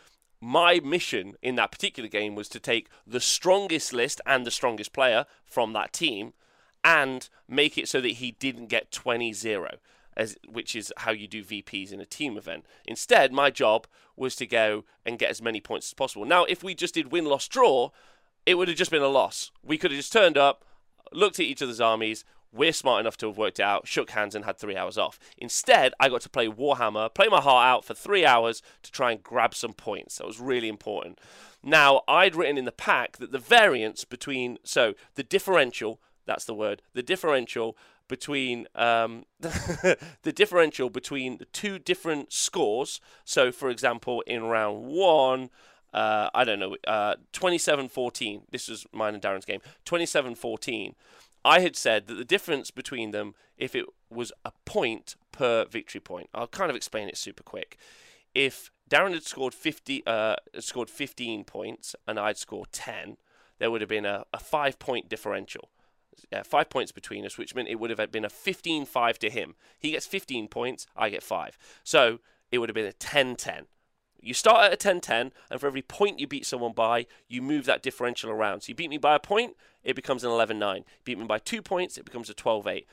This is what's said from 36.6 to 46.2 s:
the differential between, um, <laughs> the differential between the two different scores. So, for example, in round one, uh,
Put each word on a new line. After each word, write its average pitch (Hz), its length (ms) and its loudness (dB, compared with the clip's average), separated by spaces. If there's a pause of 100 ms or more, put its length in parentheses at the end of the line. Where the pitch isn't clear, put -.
the 123 100 -4
differential 131 760 0 (300)
between, 127 640 -4
um, 117 600 2
<laughs> - 60 -20
the 165 960 -2
differential 165 560 2
between 131 480 -6
the - 80 -18
two 196 320 -8
different 160 560 -4
scores. 131 640 -2 (260)
So, 127 260 2
for 131 180 -4
example, 120 560 -2
in 113 200 -6
round 110 400 0
one, 135 640 4 (420)
uh, 110 400 0